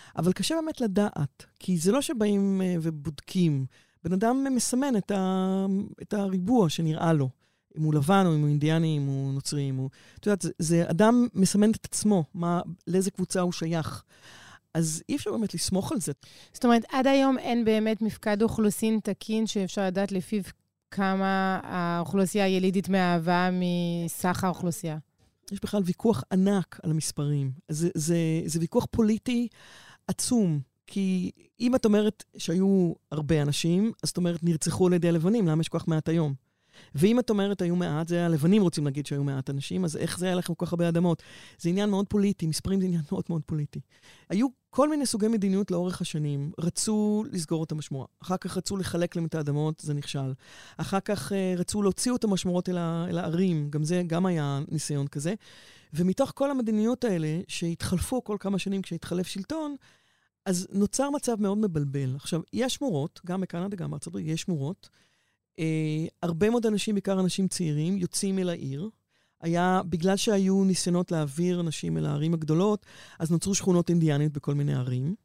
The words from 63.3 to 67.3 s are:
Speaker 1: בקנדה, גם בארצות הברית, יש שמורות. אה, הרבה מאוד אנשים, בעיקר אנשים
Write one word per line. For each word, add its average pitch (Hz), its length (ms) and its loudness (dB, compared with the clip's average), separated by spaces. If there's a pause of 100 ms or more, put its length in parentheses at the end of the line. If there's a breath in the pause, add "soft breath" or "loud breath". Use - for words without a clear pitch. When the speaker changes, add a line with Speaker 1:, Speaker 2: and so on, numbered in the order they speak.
Speaker 1:
בקנדה, 180 360 -6
גם 151 140 -6
בארצות 147 160 -10
הברית, 170 200 -8
יש 160 140 -4
שמורות. 156 480 -4 (720)
אה, 156 480 -2 (160)
הרבה 170 280 2
מאוד 233 160 2
אנשים, 214 280 0
בעיקר 196 260 0
אנשים 185 280 0